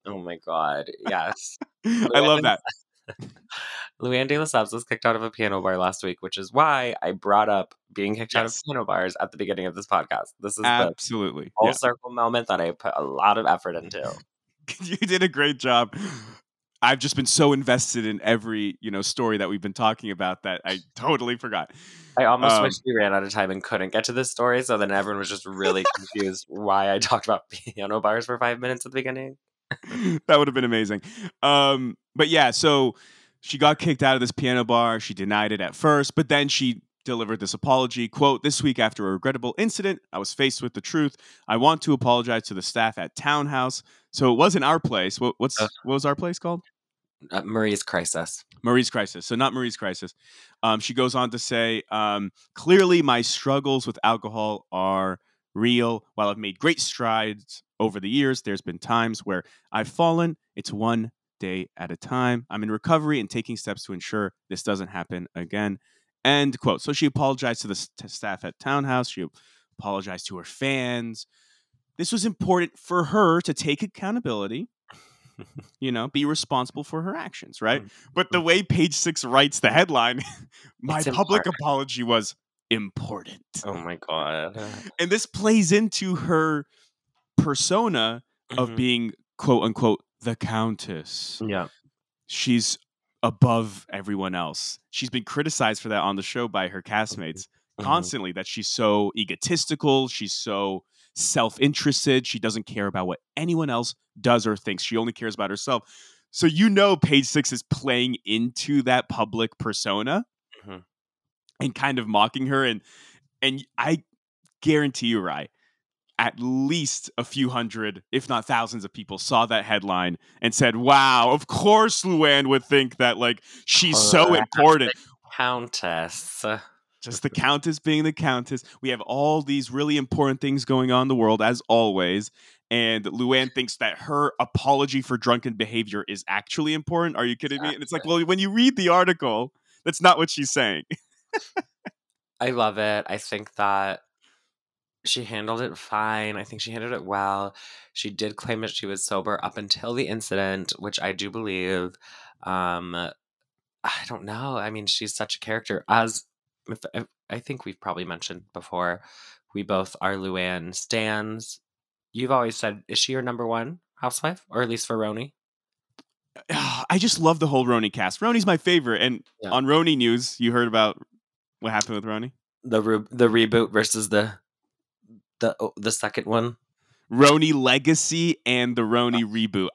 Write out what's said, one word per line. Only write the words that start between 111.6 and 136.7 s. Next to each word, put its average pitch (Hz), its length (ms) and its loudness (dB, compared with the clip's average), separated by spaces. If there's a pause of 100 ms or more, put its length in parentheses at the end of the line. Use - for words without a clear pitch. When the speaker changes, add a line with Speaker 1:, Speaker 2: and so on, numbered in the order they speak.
Speaker 2:
kind 135 220 -2
of 113 100 -4
mocking 110 400 2
her. 135 160 2
And, 117 180 0 (600)
and 135 240 -2 (120)
I 156 260 -2 (580)
guarantee 147 460 2
you, 113 120 2
Rye, 76 280 -6 (720)
at 117 180 0
least 135 800 -2
a 120 60 -2
few 131 260 -2
hundred, 110 640 -6
if 131 180 -4
not 117 160 -2
thousands 117 400 -2
of - 80 -12
people 101 240 -12
saw 117 300 2
that 107 180 0
headline 92 540 0 (240)
and 113 100 2
said, 117 220 4
"Wow, 127 560 6
of 143 160 2
course 214 560 4
Luann 151 460 4
would 135 140 4
think 135 340 4
that, 120 200 4
like, 120 240 0 (240)
she's 165 340 4
so 156 280 8
Speaker 1:
Correct. 156 280 4
Speaker 2:
important." 147 380 8
Speaker 1:
The - 420 -20
Countess. 120 1080 -4 (560)
Speaker 2:
Just 117 220 -10
the 143 60 0
Countess 147 500 -2
being 156 260 0
the 156 80 -2
Countess. 131 500 -4 (180)
We 131 80 -6
have 117 120 -4
all 147 400 0
these 139 280 -4
really 147 280 -2
important 135 420 0
things 139 240 -2
going 127 280 2
on 127 100 6
in 131 80 0
the 131 60 2
world, 110 260 4
as 117 260 2
always. 104 640 2 (400)
And 113 320 0
Luann 127 500 0
thinks 127 240 -4
that 107 260 -4
her 147 360 0
apology 135 640 0
for 127 160 -4
drunken 120 380 0
behavior 104 520 -4
is 101 220 -8
actually 151 440 -2